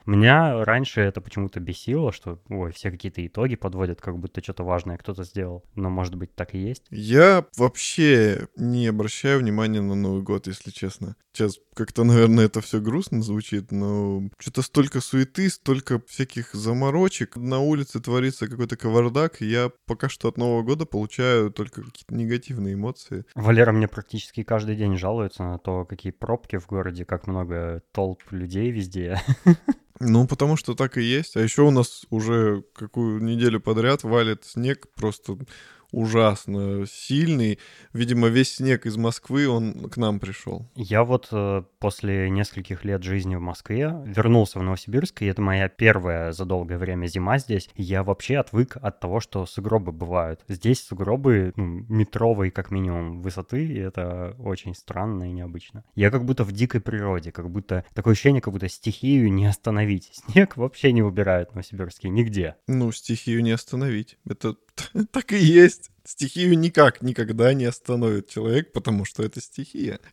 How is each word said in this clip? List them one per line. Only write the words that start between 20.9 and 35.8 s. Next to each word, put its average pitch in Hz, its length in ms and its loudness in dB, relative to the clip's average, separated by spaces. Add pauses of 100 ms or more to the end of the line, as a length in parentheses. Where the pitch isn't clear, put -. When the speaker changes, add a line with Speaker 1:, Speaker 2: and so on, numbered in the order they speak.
Speaker 2:
только 107 300 -10
какие-то 120 340 -16
негативные 117 600 -4
эмоции. 101 500 -8 (100)
Speaker 1:
Валера 113 380 6
мне 110 160 4
практически - 540 -10
каждый 107 340 -2
день 101 220 0
жалуется 98 460 -4
на 87 140 -6
то, 92 280 -6
какие 92 260 -12
пробки - 460 -4
в 87 80 -12
городе, 90 400 -6
как - 200 -6
много 85 560 -6 (100)
толп 95 280 -4 (100)
людей 95 400 -4
везде. 92 480 -4 (260)
<laughs> 170 120 8 (480)
Speaker 2:
Ну, 117 220 6
потому 147 300 2
что 127 180 -4
так 131 240 -2
и 120 40 2
есть. 131 340 -2
А 110 40 2
еще 113 240 4
у 147 60 8
нас 127 400 2
уже 110 540 2 (100)
какую 110 480 -4
неделю 117 380 2
подряд 113 420 2
валит 113 420 0
снег 127 520 -4
просто 104 400 -6 (560)